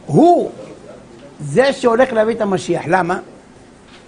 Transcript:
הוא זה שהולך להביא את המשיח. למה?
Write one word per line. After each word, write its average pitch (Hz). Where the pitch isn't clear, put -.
הוא 285
זה 190
שהולך 247
להביא 220
את -
המשיח. 175
למה? 180